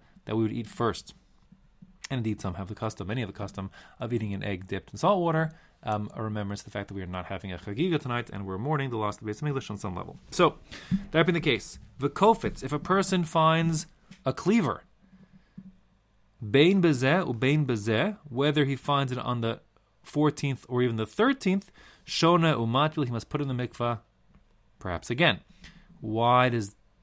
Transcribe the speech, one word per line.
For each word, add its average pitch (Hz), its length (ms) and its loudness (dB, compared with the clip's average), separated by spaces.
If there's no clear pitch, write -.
that 110 100 -4
we 113 60 2
would 110 100 0
eat 110 140 -6
first. - 480 -4
And 135 100 -4
indeed, 107 220 -2
some 90 140 -6
have 95 120 -8
the 107 60 -12
custom, 104 360 -6
many 123 120 -4
have 110 80 -6
the - 80 -14
custom 98 320 -8
of 117 120 -6
eating 110 220 -2
an 98 100 -6
egg 95 240 -6
dipped - 240 -8
in 101 60 -12
salt 185 240 2
water, 160 300 0
um, 107 320 -4
a 113 80 -6
remembrance 104 380 -6
of - 40 -20
the 101 60 -16
fact 101 160 -8
that 95 80 -12
we 95 80 -6
are - 20 -8
not 90 220 -8
having 95 260 -8
a 85 60 -8
Chagiga 147 420 -2
tonight 120 320 -4
and 98 140 -8
we're 95 100 -4
mourning 135 320 -2
the 117 80 -4
loss 104 220 -2
of - 40 -16
the 107 80 -4
Beis 104 120 -8
Hamikdash 139 260 -2
on 104 80 -8
some 92 180 -6
level. - 220 -10
So, - 240 4
that 160 160 4
being 175 80 2
the 151 60 -2
case, 131 360 -2
the 139 100 0
kofitz, 202 540 2
if 131 100 -4
a 147 60 -2
person 190 440 0
finds 160 640 2
a 131 80 0
cleaver, 175 480 2
bein 156 440 6
bezeh 151 420 4
u 127 80 -2
bein 139 320 2
bezeh, 117 500 0
whether 143 340 2
he 135 120 0
finds 139 360 0
it 127 60 -4
on 120 240 -2
the 113 180 -2
fourteenth 147 640 0
or 123 140 2
even 117 120 2
the 110 120 -2
thirteenth, 208 640 0
shona 165 500 4
umatul, 131 500 0
he 120 60 -4
must 113 160 -6
put 147 140 -4
it 139 80 -4
in 127 80 -4
the 120 100 -4
mikvah, 120 340 -4
perhaps 87 320 -6
again. 131 300 2
Why 120 500 4
does 110 260 -4